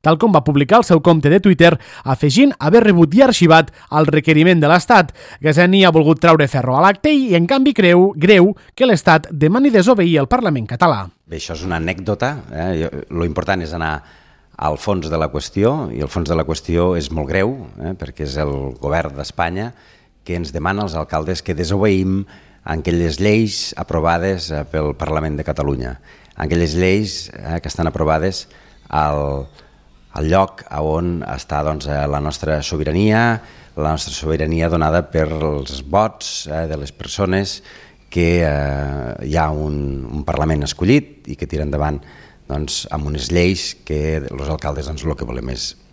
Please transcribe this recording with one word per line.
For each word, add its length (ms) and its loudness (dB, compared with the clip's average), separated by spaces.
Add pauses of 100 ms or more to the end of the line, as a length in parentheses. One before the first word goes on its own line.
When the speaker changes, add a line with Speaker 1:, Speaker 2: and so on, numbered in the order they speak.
Speaker 1:
tal 160 4
com 160 4
va 80 2
publicar 380 4
el 80 -2
seu 100 6
compte 320 4
de 80 4
Twitter, 320 6 (300)
afegint 560 2
haver 260 6
rebut 320 6
i 80 8
arxivat 480 6 (160)
el 160 2
requeriment 560 4
de 80 4
l'Estat. 440 4 (260)
Gaseni 480 4
ha 80 4
volgut 240 4
traure 320 6
ferro 240 0
a 80 4
l'acte 240 2
i, 300 2
en 100 4
canvi, 240 4
creu 380 6 (100)
greu 300 6 (260)
que 80 2
l'Estat 480 4
demani 400 2
desobeir 480 4
el 80 0
Parlament 400 -2
català. 380 0 (180)
Speaker 2:
Bé, 160 -12
això 160 -10
és 80 -10
una 160 -4
anècdota, 520 -4 (200)
eh? 140 -6 (160)
Jo, 80 -4 (260)
lo 80 -2
important 400 -2
és 80 -10
anar 220 -4 (680)
al 160 -2
fons 320 -4
de 80 -4
la 160 -2
qüestió, 640 -4
i 80 -4
el 80 -6
fons 160 -4
de 80 -2
la 80 0
qüestió 560 -2
és 160 -8
molt 160 -4
greu, 240 -2 (240)
eh? 160 -8
Perquè 320 -12
és 160 -10
el 320 -6
govern 400 -4
d'Espanya 540 -6 (580)
que 80 -6
ens 160 -6
demana 320 -4
als 160 -6
alcaldes 400 -6
que 160 -6
desobeïm 720 0 (420)
aquelles 560 -2
lleis 560 0
aprovades, 720 -2
eh, 160 -6
pel 320 -4
Parlament 400 -4
de 80 -8
Catalunya. 480 -4 (400)
Aquelles 400 -2
lleis, 540 0 (100)
eh, 240 -8
que 80 -8
estan 160 -4
aprovades 640 -2 (400)
al, 560 -2 (680)
al 160 -4
lloc 400 0
a 160 -6
on 400 -4
està, 400 -6
doncs, 240 -6
eh, 160 -4
la 160 -4
nostra 420 -4
sobirania, 680 0 (460)
la 160 -4
nostra 240 -6
sobirania 560 -2
donada 300 0 (100)
per 160 0
els 560 -6
vots, 640 -4
eh, 160 -6
de 160 -6
les 160 -12
persones 600 -4 (500)
que, 400 0
eh, 800 -6
hi 80 -6
ha 160 0
un, 560 -6
un 160 -8
Parlament 400 -2
escollit 640 -2
i 80 -12
que 80 -10
tira 240 -6
endavant, 300 -4 (500)
doncs, 380 -6 (100)
amb 140 -6
unes 260 -6
lleis 380 0 (100)
que 460 -4
los 180 -10
alcaldes, 400 -6
doncs, 160 -10
lo 160 -4
que 80 -8
volem 240 -10
és 220 -10 (200)